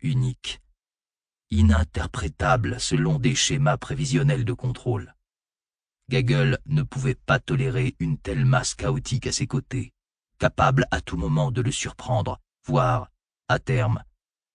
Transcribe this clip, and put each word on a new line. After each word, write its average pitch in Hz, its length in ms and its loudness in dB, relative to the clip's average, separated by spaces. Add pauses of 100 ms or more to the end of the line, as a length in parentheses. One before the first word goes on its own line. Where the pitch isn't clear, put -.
uniques, 127 580 -2 (920)
ininterprétables - 1300 2
selon 156 380 0
des 135 160 0
schémas - 420 2
prévisionnels 139 680 0
de 120 80 -2
contrôle. 120 600 -6 (960)
Gaggle 135 580 2
ne 147 160 2
pouvait 131 340 -4
pas - 240 0
tolérer 127 580 -2
une - 200 -2
telle 135 260 -2
masse - 320 2
chaotique 127 500 -2
à 120 60 -4
ses 127 160 -2
côtés, - 440 -6 (460)
capable - 540 2
à 95 80 -2
tout - 160 -8
moment 85 340 0
de 123 100 -2
le 120 120 -2
surprendre, - 680 -4 (240)
voire, - 460 0 (380)
à 87 100 2
terme, 113 460 -2 (500)